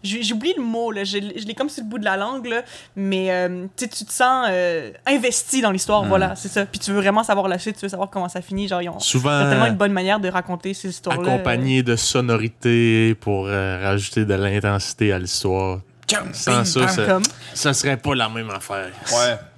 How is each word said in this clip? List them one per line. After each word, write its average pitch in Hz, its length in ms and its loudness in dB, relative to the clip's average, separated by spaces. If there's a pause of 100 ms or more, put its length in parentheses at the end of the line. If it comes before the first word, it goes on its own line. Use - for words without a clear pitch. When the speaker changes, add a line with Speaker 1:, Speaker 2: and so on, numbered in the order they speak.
Speaker 1:
J'ai, 220 220 -4
j'oublie 233 320 -2
le 277 80 -4
mot, 226 280 -2
là. 202 120 -4
Je, 196 140 -4
je 202 280 -6
l'ai 226 80 -10
comme 269 140 -2
sur 262 160 -8
le 214 60 -10
bout 233 100 -6
de 208 60 -6
la 190 100 2
langue, 240 300 -6
là. 240 160 -2 (340)
Mais, 190 360 0
euh, 180 340 -2 (100)
tu - 80 -6
sais, 226 60 -6
tu - 160 -10
te - 80 -10
sens, 254 360 2
euh, 175 420 0 (140)
investi 254 560 0
dans 214 100 2
l'histoire, 196 320 0
Speaker 2:
Hmm. 208 40 -2
Speaker 1:
voilà, 190 300 2
c'est - 100 -12
ça. 202 180 -2
Puis 202 140 -10
tu 202 140 -4
veux 202 80 2
vraiment 202 200 4
savoir 202 280 0
la 180 100 -2
suite, 208 160 -6
tu - 80 -14
veux 196 60 -6
savoir 190 200 -4
comment 180 200 -4
ça 185 120 -8
finit. 196 280 -6
Genre, 180 120 -2
ils 175 60 -4
ont, 165 120 -8
Speaker 3:
Souvent, 139 420 2
Speaker 1:
ils 143 40 4
ont 143 40 2
tellement 135 160 6
une 220 100 2
bonne 202 160 2
manière 196 300 2
de 185 80 -2
raconter 185 440 -4
ces 190 140 -8
histoires-là. 143 460 0
Speaker 3:
accompagné 127 500 2
de 120 140 2
sonorités 113 1160 4
pour, 98 320 -2
euh, 95 360 0
rajouter 98 400 2
de 101 120 2
l'intensité 101 760 0
à 92 80 0
l'histoire. 92 600 -2 (300)
Speaker 2:
Comme - 240 -2
Speaker 3:
Sans - 280 0
Speaker 2:
ping - 20 2
Speaker 3:
ça, 110 160 0
Speaker 2:
pong. 127 120 4
Speaker 3:
ça, 107 140 0
Speaker 1:
Comme. 185 180 4 (300)
Speaker 3:
ça 143 200 0
serait 139 240 0
pas 143 180 -2
la 113 140 0
même 113 220 -6
affaire. 98 400 -8 (200)
Speaker 2:
Ouais. 120 260 2 (200)